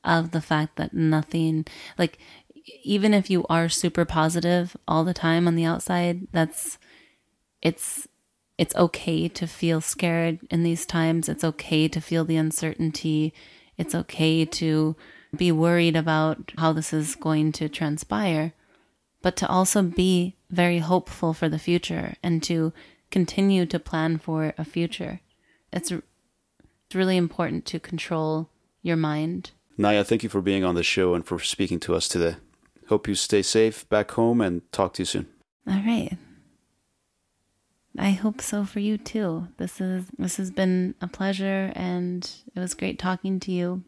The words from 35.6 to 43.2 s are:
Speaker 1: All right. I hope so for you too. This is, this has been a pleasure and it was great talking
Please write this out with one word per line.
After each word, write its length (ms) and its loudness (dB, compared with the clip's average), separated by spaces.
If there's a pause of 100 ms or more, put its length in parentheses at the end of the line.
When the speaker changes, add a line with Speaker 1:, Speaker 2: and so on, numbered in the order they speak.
Speaker 1:
All 160 0
right. 340 -2 (1800)
I 140 2
hope 300 0
so 220 -4
for 160 -6
you 180 0
too. 500 -4 (100)
This 240 -8
is, 260 -4 (100)
this 200 -4
has 120 -6
been 520 0
a 60 -8
pleasure 680 -4
and 540 -4 (260)
it 40 -6
was 140 -6
great 240 -6
talking 440 -2